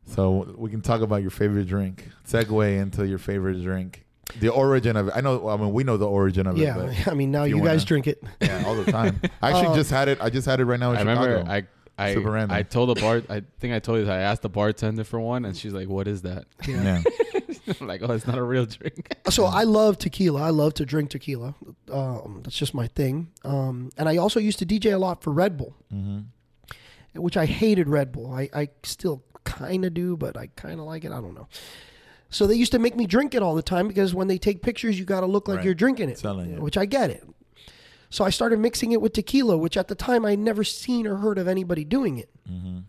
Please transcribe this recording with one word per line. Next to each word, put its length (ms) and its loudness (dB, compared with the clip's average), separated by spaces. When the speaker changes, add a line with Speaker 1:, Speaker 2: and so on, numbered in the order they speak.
Speaker 1:
So 500 0
we 140 -8
can 100 -6
talk 220 0
about 180 0
your 100 -4
favorite 360 0
drink. 420 -4
Segue 540 2
into 260 -2
your 120 -2
favorite 440 -2
drink. 440 -6
The 80 4
origin 480 4
of 120 2
it. 60 -2
I 60 0
know. 300 0
I 80 0
mean, 160 0
we 100 2
know 140 2
the 100 2
origin 380 4
of 100 0
Speaker 2:
Yeah, 220 2
Speaker 1:
it. 160 -4
But 40 2
Speaker 2:
<laughs> 40 0
I 20 -4
mean, 160 0
now 140 0
Speaker 1:
if 60 2
Speaker 2:
you 80 2
Speaker 1:
you 40 4
Speaker 2:
guys 180 4
Speaker 1:
wanna 60 -2
Speaker 2:
drink 200 2
it. 160 -2
Speaker 1:
Yeah, 260 0
all 80 0
the 160 0
time. 300 2
Speaker 2:
<laughs> 120 -8
Speaker 1:
I 80 4
actually 180 4
Speaker 2:
Um, 60 4
Speaker 1:
just 160 2
had 180 4
it. 120 2
I 100 0
just 160 -2
had 140 2
it 40 4
right 160 2
now 120 2
in 40 2
Speaker 3:
I 40 0
Speaker 1:
Chicago. 280 2
Speaker 3:
remember 220 0
I, 160 -2
I, 160 0
Speaker 1:
Super 160 0
random. 260 0
Speaker 3:
I 60 0
told 340 0
the 40 -4
bar-, 280 2
I 140 -6
think 160 -4
I 60 0
told 180 0
you 60 2
this, 80 0
I 80 0
asked 220 0
the 60 -6
bartender 560 0
for 160 -6
one, 240 -4
and 120 -6
she's 180 -10
like, 140 -6
"What 200 -2
is 140 -4
that?" 220 -8
Speaker 2:
Yeah. 360 0
Speaker 1:
Yeah. 400 -4
Speaker 3:
<laughs> 60 -8
I'm 60 -8
like, 160 -6
"Oh, 100 0
it's 140 -2
not 120 0
a 40 -2
real 240 0
drink." 540 -10
<laughs> 100 -4
Speaker 2:
So 140 4
I 200 2
love 340 6
tequila. 440 2
I 80 2
love 240 4
to 120 -2
drink 240 -2
tequila. 440 -8
Um, 520 -6
that's 120 -10
just 160 -2
my 140 -2
thing. 420 -2
Um, 540 -4
and 100 0
I 80 4
also 240 2
used 200 0
to 40 0
D 140 0
J 120 2
a 80 2
lot 240 -2
for 100 -2
Red 260 2
Bull, 160 -8
Speaker 1:
Mm-hmm. 1300 -12
Speaker 2:
which 160 -2
I 100 2
hated 420 2
Red 240 0
Bull. 200 -10
I, 220 -4
I 140 -2
still 380 -6
kinda 460 -4
do, 260 -2
but 200 -6
I 200 -12
kinda 260 -12
like 220 -12
it. 80 -10
I 80 -8
don't 140 -12
know. 140 -20
So 160 2
they 80 4
used 180 4
to 60 4
make 160 2
me 120 2
drink 280 2
it 80 2
all 120 2
the 80 0
time 260 0
because 260 0
when 140 0
they 100 2
take 240 0
pictures, 360 0
you 80 -6
gotta 200 0
look 220 0
like 100 -2
Speaker 1:
Right. 60 -4
Speaker 2:
you're 100 2
drinking 360 2
it, 80 -10
Speaker 1:
Selling 320 -6
it. 100 -10
Speaker 2:
which 160 -4
I 80 2
get 260 0
it. 160 -12
So 140 0
I 60 2
started 280 2
mixing 340 2
it 100 4
with 120 2
tequila, 440 2
which 180 0
at 120 -2
the 60 -6
time 320 2
I 80 4
never 300 0
seen 420 -2
or 100 -2
heard 220 0
of 100 0
anybody 360 -2
doing 340 0
it. 100 -14
Speaker 1:
Mm-hmm. 280 -8